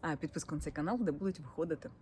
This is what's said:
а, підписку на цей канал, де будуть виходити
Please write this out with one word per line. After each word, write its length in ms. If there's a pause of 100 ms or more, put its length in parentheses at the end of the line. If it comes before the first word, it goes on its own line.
а, 140
підписку 400
на 60
цей 120
канал, 280
де 100
будуть 280
виходити 500 (120)